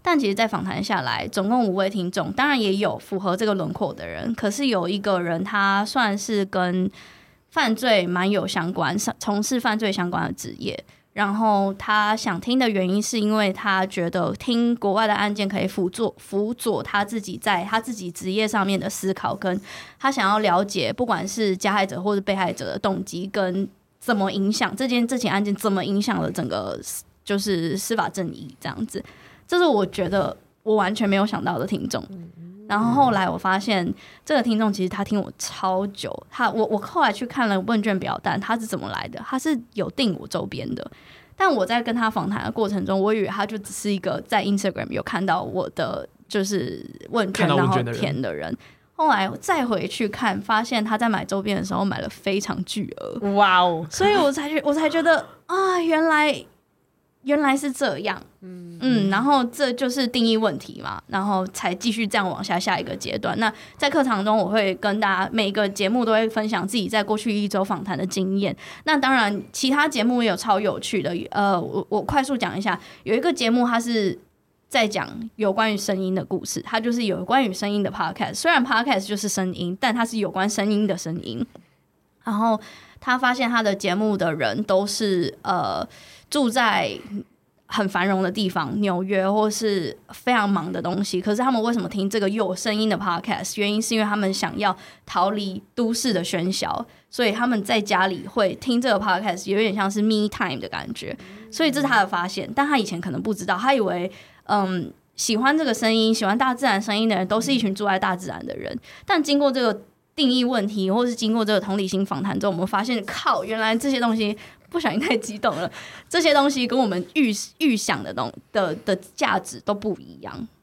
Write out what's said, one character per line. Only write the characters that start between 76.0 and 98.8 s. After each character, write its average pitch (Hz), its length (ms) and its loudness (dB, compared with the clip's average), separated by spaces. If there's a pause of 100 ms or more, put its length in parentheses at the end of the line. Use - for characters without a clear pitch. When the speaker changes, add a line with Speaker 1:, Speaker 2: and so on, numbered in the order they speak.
Speaker 1:
的 185 100 0
故 - 220 -4
事， - 160 -6
它 - 180 -4
就 233 120 0
是 240 140 0
有 180 200 -2
关 254 180 4
于 214 80 0
声 196 160 -4
音 208 140 0
的 196 80 0
podcast。 190 460 -4
虽 320 160 2
然 294 120 6
podcast 240 440 0
就 208 100 -2
是 208 100 -4
声 185 280 -2
音， 175 240 -4
但 233 160 0
它 233 100 2
是 233 120 -6
有 202 120 0
关 190 180 0
声 208 240 0
音 208 140 2
的 196 100 0
声 170 280 -6
音。 117 200 -6 (800)
然 214 140 -2
后 220 220 2 (400)
他 254 180 0
发 254 160 2
现 247 160 0
他 233 140 2
的 202 100 4
节 185 220 0
目 208 220 2
的 165 180 0
人 127 280 0
都 196 220 4
是， 202 480 0 (100)
呃， 117 440 -2 (420)
住 277 200 2
在 214 420 2 (760)
很 208 200 0
繁 190 180 0
荣 190 160 2
的 190 80 0
地 196 200 -2
方， 170 320 -2
纽 180 200 2
约 190 280 0
或 214 200 4
是 208 480 -2 (120)
非 - 240 -2
常 214 160 4
忙 175 200 0
的 - 120 -4
东 175 200 -2
西。 190 200 -2
可 214 120 0
是 214 80 0
他 262 80 2
们 240 140 2
为 233 80 2
什 233 100 0
么 175 60 -4
听 196 220 -2
这 220 100 0
个 196 100 2
有 202 240 0
声 208 220 -2
音 220 140 2
的 202 80 2
podcast？ 190 580 -2
原 202 180 0
因 214 80 0
是 220 120 -2
因 220 80 2
为 214 40 4
他 208 120 0
们 196 160 0
想 - 260 -4
要 202 160 2 (300)
逃 185 240 2
离 202 340 -4 (100)
都 233 200 0
市 226 180 0
的 185 100 2
喧 175 300 -2
嚣， 190 340 -2 (240)
所 247 160 -2
以 214 60 4
他 233 160 0
们 226 160 0
在 226 160 0
家 202 280 2
里 190 200 -4
会 196 280 0
听 247 260 0